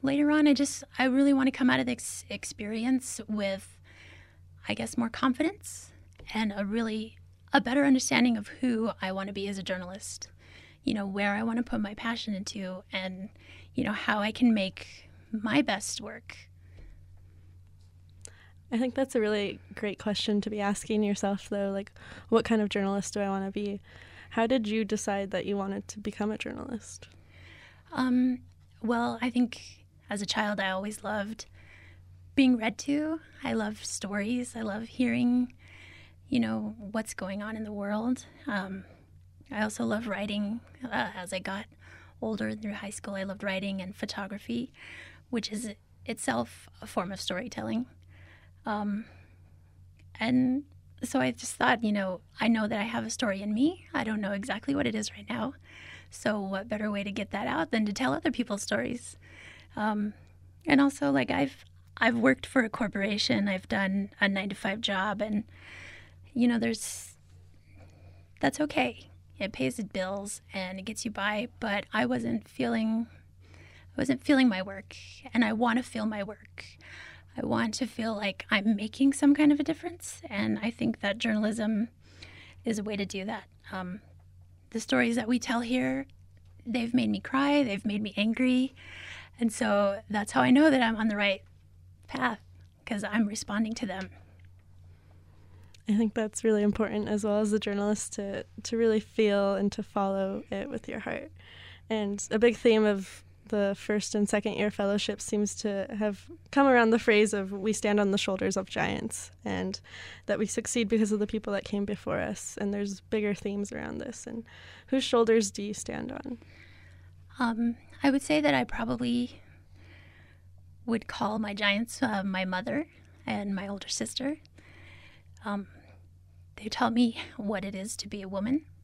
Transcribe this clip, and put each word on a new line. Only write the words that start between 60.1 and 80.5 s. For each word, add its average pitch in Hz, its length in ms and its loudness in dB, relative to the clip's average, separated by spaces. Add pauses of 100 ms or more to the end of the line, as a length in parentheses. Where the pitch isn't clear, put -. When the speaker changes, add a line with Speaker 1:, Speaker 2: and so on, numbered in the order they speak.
Speaker 1:
and 285 140 6
also, 277 300 4
like, 269 200 2
I've, - 340 0 (320)
I've 233 200 2
worked 254 280 4
for - 180 2
a 220 60 0
corporation. 202 800 0
I've 185 200 -4
done 196 420 0 (100)
a 202 80 4
nine-to-five 196 520 -2
job, 202 420 0
and, 214 220 -2 (920)
you 240 120 4
know, 240 120 4
there's, - 580 -4 (1200)
that's 269 200 2
okay. 269 480 0 (300)
It 202 140 -4
pays 262 240 -2
the 226 80 -4
bills 196 580 -6 (100)
and 190 260 -6
it 190 60 -12
gets 214 220 -6
you 226 40 -4
by, 208 380 -2 (120)
but 202 340 -2
I 220 100 2
wasn't 233 420 -2
feeling, 226 600 -2 (480)
I - 420 -16
wasn't - 260 0
feeling 262 260 6
my 190 120 2
work, 196 340 -10 (380)
and 233 120 4
I 220 100 2
wanna 233 280 2
feel 214 220 -6
my 214 180 -2
work. - 440 -12 (720)
I - 100 -2
want 226 280 0
to 254 120 -2
feel 220 280 -4
like 202 360 -4
I'm 208 260 4
making 220 360 2
some 285 220 6
kind 294 180 8
of 294 80 4
a 294 40 2
difference, 339 640 -6
and 214 340 0